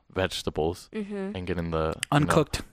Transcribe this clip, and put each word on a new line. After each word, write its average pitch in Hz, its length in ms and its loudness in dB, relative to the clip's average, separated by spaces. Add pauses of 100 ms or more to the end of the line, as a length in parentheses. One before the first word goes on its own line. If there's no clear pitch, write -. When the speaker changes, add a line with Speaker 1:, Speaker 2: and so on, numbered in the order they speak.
(140)
Speaker 1:
vegetables 90 800 0
Speaker 2:
Mm-hmm. 104 420 -6
Speaker 1:
and 90 120 -6
getting 85 240 -2
the, 80 160 2 (240)
you 143 80 6
know, 151 60 6
Speaker 3:
Uncooked. - 360 2 (120)